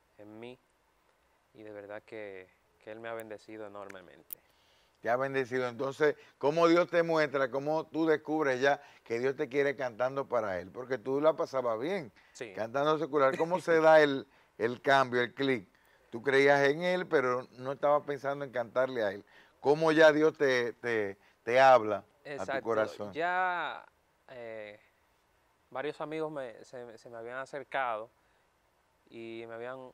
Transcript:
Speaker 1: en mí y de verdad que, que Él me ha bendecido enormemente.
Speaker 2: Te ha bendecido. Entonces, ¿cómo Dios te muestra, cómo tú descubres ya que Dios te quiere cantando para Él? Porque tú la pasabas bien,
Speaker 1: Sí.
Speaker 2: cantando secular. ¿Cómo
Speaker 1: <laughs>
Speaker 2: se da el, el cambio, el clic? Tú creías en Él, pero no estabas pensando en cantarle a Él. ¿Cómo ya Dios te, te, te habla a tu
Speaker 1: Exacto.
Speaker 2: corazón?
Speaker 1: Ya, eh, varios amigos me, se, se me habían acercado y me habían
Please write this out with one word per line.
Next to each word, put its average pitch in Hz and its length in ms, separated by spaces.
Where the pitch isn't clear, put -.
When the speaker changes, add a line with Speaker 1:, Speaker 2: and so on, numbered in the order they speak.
Speaker 1:
en 107 220
mí 123 180
y 110 100
de 107 100
verdad 104 340
que, 98 420
que 110 100
Él 113 80
me 117 80
ha 117 60
bendecido 110 520
enormemente. 95 720
Speaker 2:
Te 110 100
ha 120 60
bendecido. 131 520
Entonces, 135 480
¿cómo 160 280
Dios 170 240
te 170 140
muestra, 143 480
cómo 147 340
tú 160 200
descubres 151 540
ya 139 220
que 117 160
Dios 131 160
te 151 120
quiere 139 280
cantando 127 500
para 104 320
Él? 90 140
Porque 127 260
tú 131 220
la 156 140
pasabas 123 440
bien, 151 320
Speaker 1:
Sí. 113 220
Speaker 2:
cantando 139 440
secular. 139 380
¿Cómo 165 240
Speaker 1:
<laughs> - 0
Speaker 2:
se 160 200
da 156 200
el, 139 260
el 117 240
cambio, 131 380
el 120 140
clic? 131 340
Tú 120 120
creías 139 460
en 151 140
Él, 180 240
pero 127 400
no 131 140
estabas 147 300
pensando 143 420
en 135 60
cantarle 123 540
a 98 80
Él. 101 120
¿Cómo 156 320
ya 156 200
Dios 151 240
te, 127 380
te, 110 420
te 120 160
habla 113 380
a 101 40
tu - 280
Speaker 1:
Exacto. 135 320
Speaker 2:
corazón? 107 500
Speaker 1:
Ya, 175 720
eh, 110 500
varios 135 300
amigos 156 320
me, 131 320
se, 120 340
se - 100
me 117 100
habían 120 200
acercado 127 720
y 113 360
me 113 80
habían 127 400